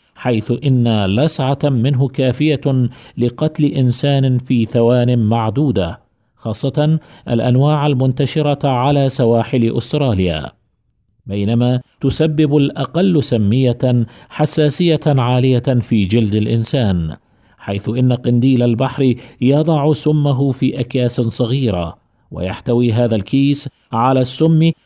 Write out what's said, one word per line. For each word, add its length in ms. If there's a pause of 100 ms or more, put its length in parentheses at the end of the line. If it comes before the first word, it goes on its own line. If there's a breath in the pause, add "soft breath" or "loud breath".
(160)
حيث 380 (100)
إن 420
لسعة 580
منه 440
كافية 840 (280 loud breath)
لقتل 480
إنسان 720
في 280
ثوان 540
معدودة، 880 (260)
خاصة 640 (300 loud breath)
الأنواع 580
المنتشرة 800
على 420
سواحل 680
أستراليا، 760 (720)
بينما 560 (200)
تسبب 560
الأقل 680
سمية 840 (240 loud breath)
حساسية 800
عالية 520
في 460
جلد 300
الإنسان، 800 (420 soft breath)
حيث 320
إن 240
قنديل 500
البحر 500 (280 loud breath)
يضع 520
سمه 580
في 280
أكياس 420
صغيرة، 760 (340)
ويحتوي 640
هذا 220
الكيس 540 (220)
على 300
السم، 500 (140)